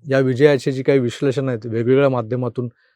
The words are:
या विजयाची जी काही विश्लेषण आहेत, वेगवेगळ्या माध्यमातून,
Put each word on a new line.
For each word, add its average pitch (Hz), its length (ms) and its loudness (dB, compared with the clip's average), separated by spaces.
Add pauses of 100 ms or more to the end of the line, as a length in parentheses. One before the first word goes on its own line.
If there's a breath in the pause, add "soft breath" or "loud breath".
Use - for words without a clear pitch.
या 135 100 2
विजयाची 135 520 2
जी 131 120 -6
काही 139 160 4
विश्लेषण 131 500 -2
आहेत, 117 160 -6
वेगवेगळ्या 127 440 2
माध्यमातून, 123 600 -4 (260)